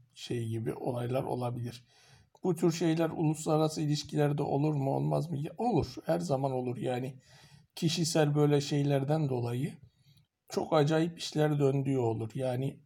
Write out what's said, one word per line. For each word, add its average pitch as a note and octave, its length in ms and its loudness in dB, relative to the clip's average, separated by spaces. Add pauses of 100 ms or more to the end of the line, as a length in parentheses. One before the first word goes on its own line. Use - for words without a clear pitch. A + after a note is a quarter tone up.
(140)
şey A#2 340 -6
gibi A2+ 260 -4
olaylar B2 480 -4
olabilir. B2 640 -6 (600)
Bu F3+ 120 0
tür E3+ 160 2
şeyler E3 380 0
uluslararası D#3 680 0
ilişkilerde D3 640 0
olur C#3+ 320 0
mu C#3 220 0
olmaz D3 340 0
mı? C#3 80 -4
Ya, D#3 200 -6
olur. A3 360 0 (100)
Her E3+ 160 0
zaman C#3 320 -2
olur. B2 240 -2
Yani B2+ 440 -4 (540)
kişisel D#3 600 2
böyle D3 260 4
şeylerden C#3+ 680 0
dolayı B2 440 -2 (760)
çok - 240 -4
acayip D#3+ 460 4
işler D3+ 400 0
döndüğü C3+ 400 2
olur. A2+ 360 0
Yani C3 520 -4